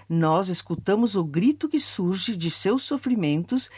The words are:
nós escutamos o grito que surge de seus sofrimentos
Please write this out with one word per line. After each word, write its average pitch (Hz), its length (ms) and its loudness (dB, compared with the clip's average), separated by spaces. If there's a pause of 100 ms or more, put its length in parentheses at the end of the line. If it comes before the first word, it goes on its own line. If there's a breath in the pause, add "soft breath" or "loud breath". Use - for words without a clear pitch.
nós 165 400 2
escutamos 196 680 0
o 185 80 2
grito 185 440 0
que 302 120 -2
surge 190 580 -2
de 165 140 -2
seus 226 320 0
sofrimentos 226 840 -2 (100)